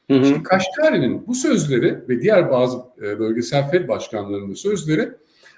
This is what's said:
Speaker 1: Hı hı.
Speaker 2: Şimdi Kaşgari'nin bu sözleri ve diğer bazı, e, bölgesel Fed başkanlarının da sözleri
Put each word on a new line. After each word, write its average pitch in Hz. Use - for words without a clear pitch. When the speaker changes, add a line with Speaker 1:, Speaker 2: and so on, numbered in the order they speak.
Speaker 1:
Hı 139
hı. 131
Speaker 2:
Şimdi 147
Kaşgari'nin 190
bu 247
sözleri 160
ve 120
diğer 175
bazı, 123
e, 104
bölgesel 123
Fed 175
başkanlarının 101
da 95
sözleri 185